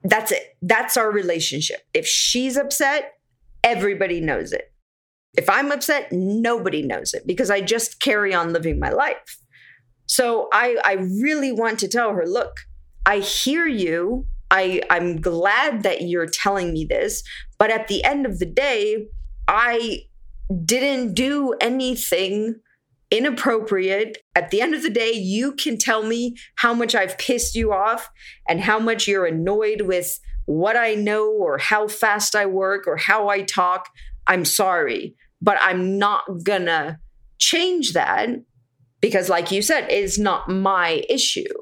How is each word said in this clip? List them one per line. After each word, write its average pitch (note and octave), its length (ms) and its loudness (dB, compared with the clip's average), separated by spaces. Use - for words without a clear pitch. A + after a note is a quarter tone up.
That's G#3+ 280 2
it. - 120 -2
That's A3 340 2
our A3 160 2
relationship. E3+ 680 -2
If D#3+ 100 0
she's B3+ 500 0
upset, C#4 580 0
everybody F#3+ 580 2
knows C#3+ 320 -2
it. - 180 -6
If - 140 2
I'm C#4 220 2
upset, C#4+ 400 -2
nobody F#3+ 720 0
knows G#2 320 -4
it, - 100 -8
because F#3 240 -2
I G3+ 120 2
just A3+ 380 -2
carry G#3 320 2
on E3+ 220 0
living D#3+ 240 0
my - 140 -2
life. - 480 -2
So A#3 480 0
I, A#3 320 4
I G3 80 6
really C#4 320 0
want A3+ 280 0
to G3+ 80 -2
tell A3 260 0
her, F3 140 0
"Look, G#3 300 -2
I G#3 140 4
hear D4 440 0
you. G3+ 600 0
I, F#3 400 4
I'm F3 300 2
glad G3+ 640 0
that F#3 200 0
you're F3 220 -2
telling F#3 460 -2
me D#3+ 180 -4
this, G3 320 -2
but G#3+ 120 4
at A3 200 -4
the G3+ 160 -2
end C#4+ 200 0
of F#3 140 -4
the F3+ 60 -2
day, G#3+ 640 0
I A#3 580 2
didn't B3+ 520 0
do C4+ 440 0
anything A3 960 0
inappropriate. A3 880 0
At - 160 0
the G3+ 100 2
end D#4+ 120 2
of D4+ 100 -2
the D#4+ 60 0
day, A3+ 220 0
you A3 420 -2
can C4+ 240 -2
tell A3 260 0
me A#3+ 320 -2
how A#3 180 2
much A#3 220 0
I've F#3+ 220 0
pissed - 380 -2
you A3 180 2
off A3 360 0
and E3+ 140 2
how G#3+ 180 2
much A3+ 280 0
you're G3 180 2
annoyed G3+ 560 0
with F3+ 380 -2
what F3+ 320 2
I A3+ 180 2
know G#3+ 340 0
or F3+ 280 0
how G#3+ 300 2
fast G#3 480 0
I G3+ 100 4
work F#3+ 420 0
or D3+ 100 2
how G3+ 300 2
I G3+ 140 0
talk. F#3 480 0
I'm F#3 180 4
sorry, E3+ 680 0
but G3 180 4
I'm F#3 400 2
not G3+ 240 0
gonna E3 560 -2
change E4+ 560 0
that G#3 360 0
because, G3+ 280 2
like F3 220 0
you G3 100 0
said, - 280 0
it's G3 280 0
not G3+ 320 0
my F#3 600 2
issue." - 340 0